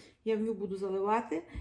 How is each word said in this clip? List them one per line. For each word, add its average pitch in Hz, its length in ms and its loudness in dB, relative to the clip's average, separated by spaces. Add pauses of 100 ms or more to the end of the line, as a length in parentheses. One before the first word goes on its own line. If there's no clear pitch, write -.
(260)
Я 220 120 4
в - 20 0
нього 220 140 0
буду 196 240 -4
заливати. 202 680 0 (140)